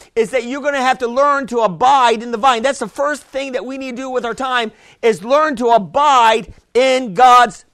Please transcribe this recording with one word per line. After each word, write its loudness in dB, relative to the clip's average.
is 0
that -2
you're -8
gonna -2
have 0
to -4
learn 0
to -4
abide 2
in -12
the -6
vine. 0
That's -2
the -8
first -6
thing -10
that -8
we -10
need -10
to -10
do -10
with -6
our -6
time, -4
is 0
learn 0
to 0
abide 2
in 0
God's 6